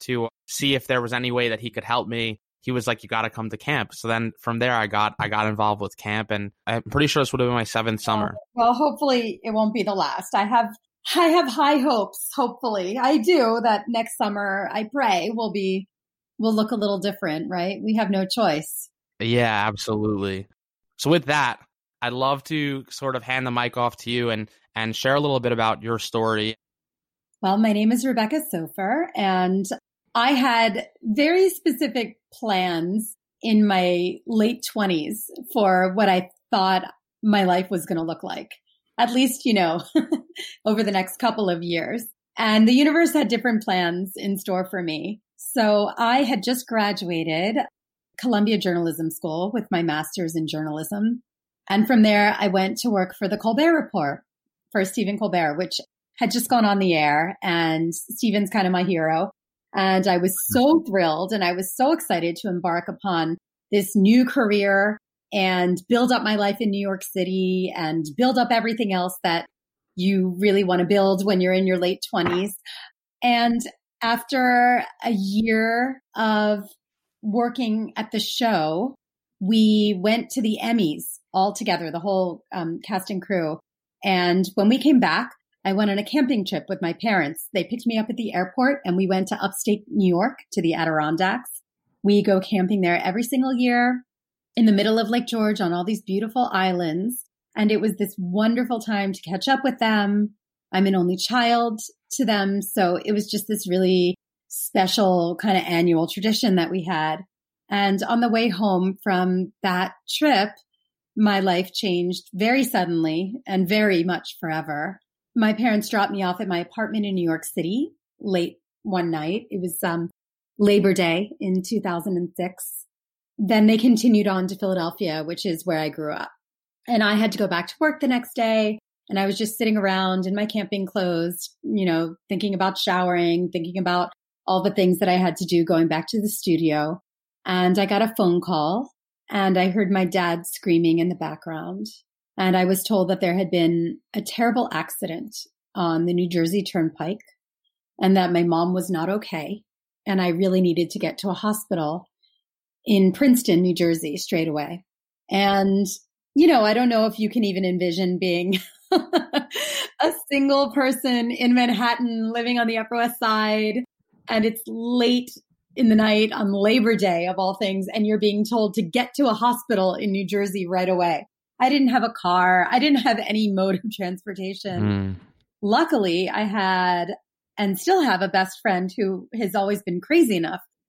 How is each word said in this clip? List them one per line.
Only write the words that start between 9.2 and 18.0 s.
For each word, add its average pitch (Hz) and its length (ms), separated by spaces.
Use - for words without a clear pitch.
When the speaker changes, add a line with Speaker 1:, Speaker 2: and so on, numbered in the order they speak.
Speaker 2:
it 226 100
won't 214 200
be 220 100
the 196 120
last. 156 400
I 202 100
have, 226 240
I 339 120
have 320 200
high 294 300
hopes, 240 560
hopefully. 214 640
I 262 180
do, 233 460
that 214 260
next 226 300
summer, 202 520
I 214 220
pray, 214 400
will 220 200
be, 190 360
will 220 160
look 214 160
a 247 60
little 202 240
different, 170 480
right? 180 340
We 214 140
have 208 140